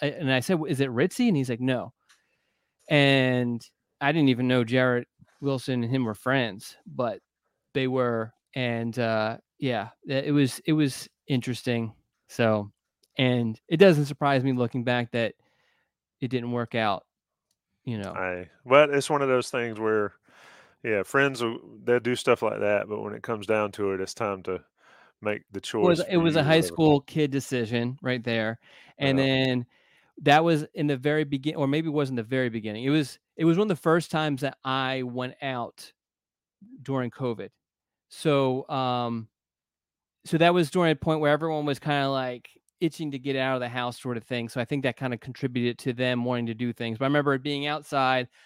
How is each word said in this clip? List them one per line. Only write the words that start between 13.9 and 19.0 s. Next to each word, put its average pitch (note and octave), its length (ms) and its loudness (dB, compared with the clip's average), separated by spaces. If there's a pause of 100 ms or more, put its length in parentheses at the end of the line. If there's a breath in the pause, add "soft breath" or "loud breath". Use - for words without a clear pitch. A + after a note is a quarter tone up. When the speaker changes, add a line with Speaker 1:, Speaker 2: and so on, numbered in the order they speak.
Speaker 1:
surprise C#3 380 0
me C3+ 100 0
looking B2 300 -2
back A#2+ 280 -2
that A2+ 240 -2 (880)
it C3 80 -4
didn't A#2+ 240 -4
work A#2+ 220 -4
out, A2 300 0 (800)
you A#2 140 -6
know. F#2+ 160 -8
Speaker 2:
I, F2+ 340 -6 (140)
well, C#3+ 300 6
it's C#3 160 0